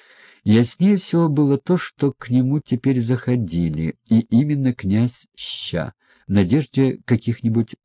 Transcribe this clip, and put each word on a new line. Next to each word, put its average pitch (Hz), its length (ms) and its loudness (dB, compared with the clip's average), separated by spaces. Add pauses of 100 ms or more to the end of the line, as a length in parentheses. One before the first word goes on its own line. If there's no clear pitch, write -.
(440)
Яснее 120 540 2
всего 170 320 0
было 139 300 2
то, 180 180 0
что - 360 -4
к - 180 -10
нему 127 300 2
теперь 131 380 -2
заходили, 87 1000 -2 (100)
и 113 140 4
именно 135 520 0
князь 110 600 -2
Ща, - 580 -8 (340)
в - 40 -4
надежде 127 760 0
каких-нибудь 113 800 -2